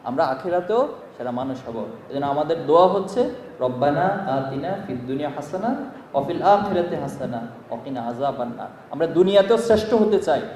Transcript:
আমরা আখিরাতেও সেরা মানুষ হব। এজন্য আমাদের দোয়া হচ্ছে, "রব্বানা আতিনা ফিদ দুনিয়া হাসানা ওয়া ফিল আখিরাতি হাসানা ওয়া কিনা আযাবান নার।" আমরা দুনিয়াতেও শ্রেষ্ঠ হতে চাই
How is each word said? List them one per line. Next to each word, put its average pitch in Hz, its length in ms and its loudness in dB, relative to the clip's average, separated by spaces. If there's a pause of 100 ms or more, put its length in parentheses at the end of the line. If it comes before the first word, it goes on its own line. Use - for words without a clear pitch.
আমরা 135 220 0
আখিরাতেও 180 600 0 (300)
সেরা 123 140 -6
মানুষ 127 260 -4 (100)
হব। 113 180 -8 (240)
এজন্য 139 160 -4
আমাদের 151 400 0
দোয়া 170 220 8
হচ্ছে, 196 420 0 (300)
"রব্বানা 139 460 2 (260)
আতিনা 139 460 -4 (100)
ফিদ 127 100 -6 (100)
দুনিয়া 139 280 -4
হাসানা 196 400 -4 (380)
ওয়া 139 140 0
ফিল 160 140 -4
আখিরাতি 185 540 4
হাসানা 135 420 -6
ওয়া 117 460 -10
কিনা 135 180 -8
আযাবান 120 560 -4
নার।" 107 100 -10 (240)
আমরা 160 160 0
দুনিয়াতেও 190 500 6
শ্রেষ্ঠ 214 360 2
হতে 214 260 4
চাই 139 220 2 (140)